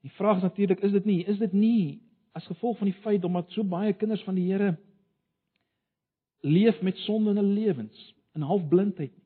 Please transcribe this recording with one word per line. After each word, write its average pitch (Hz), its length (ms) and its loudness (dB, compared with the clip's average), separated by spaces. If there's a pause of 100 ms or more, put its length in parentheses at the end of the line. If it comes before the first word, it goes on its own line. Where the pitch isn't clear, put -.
Die 135 80 -14
vraag 202 260 2
is 185 60 0
natuurlik, 185 380 0
is 202 120 2
dit 202 120 2
nie, 185 200 2
is 196 140 -2
dit 208 140 -2
nie 208 480 2 (320)
as - 140 -16
gevolg 226 320 -4
van 196 80 -2
die 185 160 -2
feit 208 220 0
omdat 175 260 -2
so 220 120 -4
baie 196 300 -2
kinders 214 320 -4
van 190 100 -4
die 180 160 0
Here 196 260 0 (1600)
leef 196 420 2
met 185 140 -2
sonde 214 340 -2
in 202 60 0
hulle 202 180 0
lewens, 175 600 -4 (200)
in 156 80 -4
halfblindheid? 175 680 0 (140)